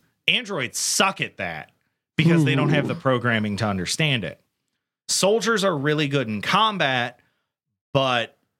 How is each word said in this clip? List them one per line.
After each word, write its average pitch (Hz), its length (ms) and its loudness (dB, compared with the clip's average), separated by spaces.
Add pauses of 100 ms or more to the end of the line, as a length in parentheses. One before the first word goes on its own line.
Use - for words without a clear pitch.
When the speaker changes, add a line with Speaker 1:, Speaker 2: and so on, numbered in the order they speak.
(280)
Speaker 1:
androids 190 520 -4
suck - 420 0
at 113 160 -6
that 85 340 -6 (460)
because 165 260 4
they 156 120 2
don't 147 140 2
have 147 180 2
the 127 80 -4
Speaker 2:
Ooh. - 40 -10
Speaker 1:
programming 113 580 0
to 110 100 0
understand 104 560 -2
it. - 180 -10 (680)
Soldiers 208 560 2
are 190 140 0
really 151 300 0
good 139 200 -2
in 104 140 -6
combat, 156 800 0 (760)
but 123 420 0 (240)